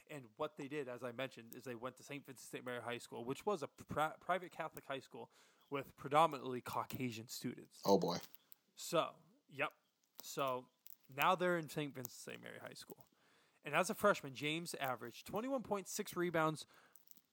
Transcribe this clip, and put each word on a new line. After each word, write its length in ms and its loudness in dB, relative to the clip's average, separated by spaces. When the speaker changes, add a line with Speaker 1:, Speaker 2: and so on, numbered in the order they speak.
Speaker 1:
And 140 -10
what 200 -2
they 120 -4
did, 200 -2
as 140 -6
I 80 -2
mentioned, 460 -4
is 80 -10
they 100 -4
went 220 -6
to 80 -18
Saint 200 -8
Vincent 240 -14
St. 160 -8
Mary 160 -2
High 180 -2
School, 260 -8
which 200 -4
was 200 2
a 20 0
pri-, 280 2
private 360 -2
Catholic 300 -6
high 140 -4
school 300 -12
with 280 -4
predominantly 640 4
Caucasian 680 -2
students. 580 -8
Speaker 2:
Oh, 140 10
boy. 200 2
Speaker 1:
So, 280 2
yep. 180 0
So, 440 -2
now 180 8
they're 220 4
in 120 -2
Saint 260 -2
Vincent 200 -8
St. 280 -10
Mary 200 -10
High 120 -10
School. 320 -16
And 100 -2
as 160 4
a 40 -2
freshman, 400 4
James 460 0
averaged 460 -2
twenty-one 360 -2
point 260 -2
six 260 -4
rebounds, 520 4